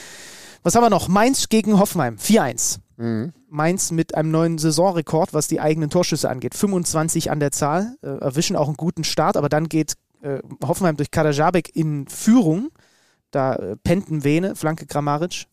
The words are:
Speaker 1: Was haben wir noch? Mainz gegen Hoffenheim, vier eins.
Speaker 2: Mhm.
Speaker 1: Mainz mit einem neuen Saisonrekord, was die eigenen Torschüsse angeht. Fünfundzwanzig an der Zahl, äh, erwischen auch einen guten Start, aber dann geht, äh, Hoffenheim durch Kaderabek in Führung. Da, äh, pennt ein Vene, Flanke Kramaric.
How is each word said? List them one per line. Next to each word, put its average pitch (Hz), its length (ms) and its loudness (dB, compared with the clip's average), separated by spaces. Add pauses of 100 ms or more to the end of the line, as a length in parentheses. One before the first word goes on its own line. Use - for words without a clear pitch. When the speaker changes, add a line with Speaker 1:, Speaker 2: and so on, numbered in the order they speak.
(640)
Speaker 1:
Was 175 120 0
haben 233 80 6
wir 233 80 6
noch? 185 180 2
Mainz 220 400 2
gegen 214 300 4
Hoffenheim, 139 400 0
vier 208 240 4
eins. - 380 -4 (180)
Speaker 2:
Mhm. 117 340 -4 (160)
Speaker 1:
Mainz 160 440 0
mit 165 220 -2
einem 156 160 0
neuen 165 280 2
Saisonrekord, 165 720 2
was 151 160 -2
die 160 120 -2
eigenen 156 280 0
Torschüsse 170 400 0
angeht. 123 260 -6
Fünfundzwanzig 170 760 -2
an 151 100 -2
der 143 120 0
Zahl, 185 500 -2
äh, - 60 -10
erwischen 139 480 -4
auch 147 100 0
einen 151 100 -4
guten 160 280 -4
Start, 170 340 0
aber 147 100 0
dann 151 200 0
geht, 156 260 -2 (280)
äh, 139 180 -6 (260)
Hoffenheim 170 300 0
durch 143 140 -2
Kaderabek 156 640 0
in 151 320 -2
Führung. 220 640 4 (600)
Da, 135 260 0
äh, 98 200 -6
pennt 175 340 0
ein 156 140 -2
Vene, 165 320 2
Flanke 156 300 -4
Kramaric. 147 680 -4